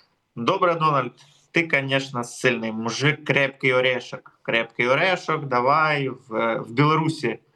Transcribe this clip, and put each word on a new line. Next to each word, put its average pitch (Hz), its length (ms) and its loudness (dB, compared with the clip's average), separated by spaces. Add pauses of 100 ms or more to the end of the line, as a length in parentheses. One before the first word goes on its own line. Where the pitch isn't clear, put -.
(360)
«Добре, 170 400 2
Дональд, 143 360 0 (400)
ти, 165 160 0
конечно, 135 560 -2
сильний 113 480 -2
мужик, 120 540 -2
крепкий 135 480 0
орешок, 127 680 -2
крепкий 117 460 -2
орешок, 160 580 0
давай 139 640 2
в, 113 460 -4
в - 160 -8
Білорусі 151 680 0 (160)